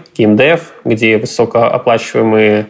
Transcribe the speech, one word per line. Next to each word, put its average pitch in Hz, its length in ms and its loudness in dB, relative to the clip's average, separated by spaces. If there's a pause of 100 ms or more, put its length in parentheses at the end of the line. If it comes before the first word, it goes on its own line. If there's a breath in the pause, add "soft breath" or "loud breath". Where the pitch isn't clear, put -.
(140)
геймдев, 127 600 0 (100)
где 113 320 0
высокооплачиваемые 113 1500 0